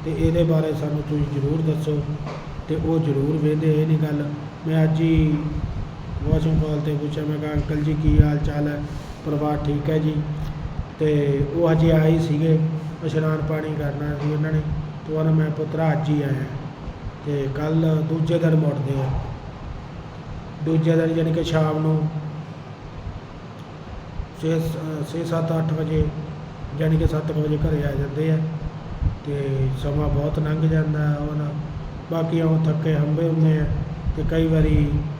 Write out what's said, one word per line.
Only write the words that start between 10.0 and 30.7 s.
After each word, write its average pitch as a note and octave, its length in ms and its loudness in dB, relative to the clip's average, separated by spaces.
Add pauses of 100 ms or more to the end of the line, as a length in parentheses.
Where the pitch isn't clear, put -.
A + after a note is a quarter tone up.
ਤੇ C#3+ 420 4 (140)
ਉਹ E3+ 180 4
ਅਜੇ D#3+ 200 6
ਆਏ D#3+ 180 6
ਹੀ E3 80 4
ਸੀਗੇ, D#3+ 400 4 (460)
ਇਸ਼ਨਾਨ D#3 340 0 (100)
ਪਾਣੀ D#3 300 -2
ਕਰਨਾ D3 360 -2
ਸੀ D3 200 -2
ਉਹਨਾਂ D#3 180 0
ਨੇ, D#3 80 2 (480)
ਤੇ D#3 80 -2
ਉਹਨਾਂ, D#3 160 2
"ਮੈਂ D#3 180 4
ਪੁੱਤਰਾ D#3 420 0
ਅੱਜ D3 160 0
ਹੀ D3 140 2
ਆਇਆ।" C3+ 220 -2 (840)
ਤੇ C#3+ 280 -2
ਕੱਲ੍ਹ D#3 480 2
ਦੂਜੇ D#3+ 360 0
ਦਿਨ D#3+ 160 4
ਮੁੜਦੇ C3+ 460 0
ਆ, C3 80 0 (1600)
ਦੂਜੇ D#3+ 320 4
ਦਿਨ E3 220 2
ਯਾਨੀ D#3+ 140 2
ਕਿ E3 120 0
ਸ਼ਾਮ D#3 340 2
ਨੂੰ D#3 300 2 (2250)
ਛੇ, D#3+ 180 2
ਸ-, D#3 520 -4
ਛੇ, E3 120 -4
ਸੱਤ, D#3+ 340 0
ਅੱਠ D#3+ 140 0
ਵਜੇ, D#3 340 0 (720)
ਯਾਨੀ D#3+ 180 2
ਕਿ D#3+ 100 2
ਸੱਤ D3+ 260 -2
ਕੁ D3+ 80 -2
ਵਜੇ D3+ 160 0
ਘਰੇ D3+ 280 0
ਆ C#3+ 80 0
ਜਾਂਦੇ C#3 400 -2
ਆ। D#3 60 2 (880)
ਤੇ C#3 420 -2 (140)
ਸਮਾਂ D3 260 0
ਬਹੁਤ D3 300 0
ਲੰਘ D#3 300 0
ਜਾਂਦਾ D3+ 520 2